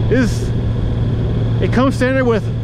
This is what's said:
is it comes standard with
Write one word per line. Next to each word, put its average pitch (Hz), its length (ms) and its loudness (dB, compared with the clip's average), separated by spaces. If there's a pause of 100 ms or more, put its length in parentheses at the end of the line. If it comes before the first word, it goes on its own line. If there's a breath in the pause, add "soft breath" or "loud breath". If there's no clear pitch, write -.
(100)
is 233 380 2 (1120)
it 190 80 0
comes 254 240 2
standard 262 300 0
with 226 180 2 (220)